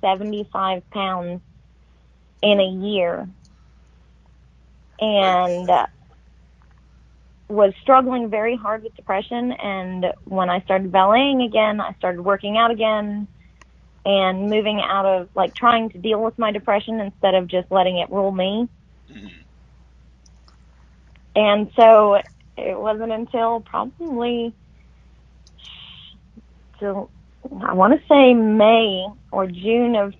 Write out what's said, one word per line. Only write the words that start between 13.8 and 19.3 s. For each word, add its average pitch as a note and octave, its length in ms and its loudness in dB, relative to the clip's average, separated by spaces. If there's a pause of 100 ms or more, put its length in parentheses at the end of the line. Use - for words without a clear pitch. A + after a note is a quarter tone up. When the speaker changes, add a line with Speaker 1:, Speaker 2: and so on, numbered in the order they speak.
Speaker 1:
and G3 460 0
moving G#3+ 300 -2
out G3 260 -2
of, F#3 300 0
like, - 180 -2
trying A#3 360 0
to F#3 80 -20
deal G#3+ 220 -2
with A3+ 200 -4
my A3 100 -2
depression G#3 480 -4
instead G3 380 -2
of F3+ 100 0
just F3+ 240 -4
letting F#3 280 0
it - 120 -6
rule G3 220 -2
me. G3 360 -4 (400)
Speaker 2:
Mm-hmm. G#2 200 -20 (2000)